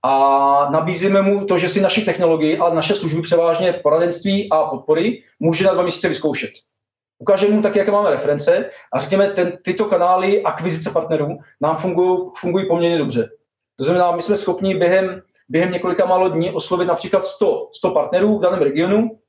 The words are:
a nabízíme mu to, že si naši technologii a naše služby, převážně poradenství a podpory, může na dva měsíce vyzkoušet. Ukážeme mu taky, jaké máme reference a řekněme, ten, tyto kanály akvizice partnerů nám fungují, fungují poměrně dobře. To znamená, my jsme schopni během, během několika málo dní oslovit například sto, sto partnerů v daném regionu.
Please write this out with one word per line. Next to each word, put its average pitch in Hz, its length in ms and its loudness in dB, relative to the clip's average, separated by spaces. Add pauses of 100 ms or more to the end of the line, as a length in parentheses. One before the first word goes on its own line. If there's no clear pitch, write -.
a 139 680 4
nabízíme 175 520 0
mu 196 220 2
to, 190 140 2
že 180 100 0
si 202 120 0
naši 196 240 0
technologii 165 540 2
a 170 160 2
naše 160 200 0
služby, 165 280 -4
převážně 170 500 2
poradenství 175 800 0
a 156 140 2
podpory, 156 580 -2 (180)
může 165 240 0
na 185 80 4
dva 180 100 0
měsíce 175 260 -2
vyzkoušet. - 420 -4 (680)
Ukážeme 202 360 2
mu 214 80 2
taky, 202 160 0
jaké 202 120 0
máme 202 200 2
reference - 600 0 (220)
a 131 60 -2
řekněme, 196 280 0
ten, 180 360 -2
tyto 185 220 -2
kanály 185 580 2
akvizice 165 480 -4
partnerů 151 480 -2 (220)
nám 151 160 0
fungují, 180 420 0 (180)
fungují 185 320 -2
poměrně 170 300 0
dobře. 117 300 -2 (480)
To 131 80 -6
znamená, 175 280 2
my 175 100 -4
jsme 208 140 -2
schopni 190 380 -2
během, 185 480 0 (260)
během 170 240 0
několika 180 340 -2
málo 185 220 2
dní 165 220 -2
oslovit 175 380 -4
například 180 380 -2
sto, - 460 -2
sto - 180 -4
partnerů 190 480 0
v 170 40 -4
daném 180 200 2
regionu. 185 560 0 (100)